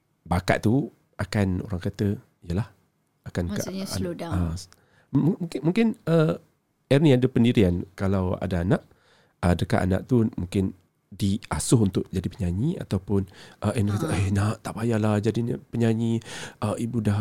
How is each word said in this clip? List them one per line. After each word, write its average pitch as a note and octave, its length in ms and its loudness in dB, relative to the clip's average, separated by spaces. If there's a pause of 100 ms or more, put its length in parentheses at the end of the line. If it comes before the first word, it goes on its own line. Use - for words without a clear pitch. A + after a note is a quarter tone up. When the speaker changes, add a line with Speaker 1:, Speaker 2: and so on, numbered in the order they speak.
(240)
Speaker 1:
bakat - 380 0
tu C3+ 260 2 (280)
akan F#2+ 480 0
orang F2+ 200 -6
kata, G2+ 320 -2 (260)
yalah, F2 300 -4 (520)
akan - 260 -4
ke-, G3+ 100 -4
Speaker 2:
Maksudnya F#3+ 240 -8
Speaker 1:
an-, F#3+ 80 -10
Speaker 2:
slow F#3 220 -4
down. E3+ 180 -10
Speaker 1:
ah, F2 220 -2
s-, - 180 -12 (400)
m-, D3 240 2
mungkin, - 260 -6
mungkin, F#3 260 2 (180)
uh, E3 340 2 (480)
Ernie C#3+ 260 6
ada B2 120 4
pendirian A#2 480 4 (200)
kalau F#2+ 420 0
ada F#2 260 -2
anak, G2+ 220 0 (580)
uh, F2 120 4
dekat - 280 0
anak F#2 240 0
tu A#2 280 4
mungkin F#2+ 420 -2 (320)
diasuh - 720 0
untuk G2+ 260 0
jadi F2+ 180 -4
penyanyi G2 520 -4
ataupun, G2 500 -2 (320)
uh, G#2 120 -2
Ernie G2+ 220 0
kata, G2+ 140 -2
Speaker 2:
Ah. G2+ 100 -2
Speaker 1:
"Eh, G2 120 0
nak, G2+ 300 0
tak - 140 -10
payahlah G#2+ 440 0
jadi G#2+ 220 -2
ni A#2 120 -2 (100)
penyanyi. A2+ 580 0 (380)
Uh, G#2 180 -4
ibu A#2+ 240 -4
dah G#2+ 220 0